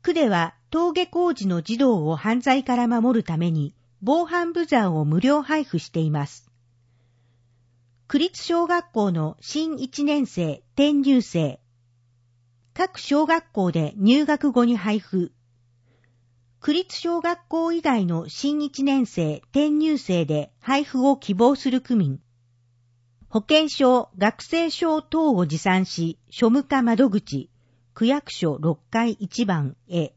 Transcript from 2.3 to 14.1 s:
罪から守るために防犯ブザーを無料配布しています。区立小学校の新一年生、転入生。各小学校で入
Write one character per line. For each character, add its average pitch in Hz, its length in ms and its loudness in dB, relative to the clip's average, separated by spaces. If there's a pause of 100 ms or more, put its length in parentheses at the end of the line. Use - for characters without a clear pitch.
罪 262 220 0
か 262 120 -2
ら 240 120 0
守 233 340 2
る - 20 -8
た 165 140 -4
め 170 140 0
に 151 240 -4 (260)
防 302 240 0
犯 339 260 -2
ブ 339 140 -2
ザ 226 240 2
ー - 20 0
を 156 140 0
無 156 140 2
料 285 220 2
配 302 220 -2
布 - 160 -4
し - 100 -10
て - 100 -4
い 160 120 0
ま 143 160 -4
す。 - 240 -20 (1600)
区 285 120 0
立 349 240 -4
小 339 240 0
学 349 240 -2
校 202 200 0
の 160 280 -4
新 311 400 -6
一 269 240 -6
年 294 240 0
生、 160 360 -6 (100)
転 285 220 4
入 269 260 4
生。 151 400 -4 (1120)
各 370 260 -4
小 294 260 2
学 330 260 0
校 185 200 0
で 156 240 -2
入 233 300 4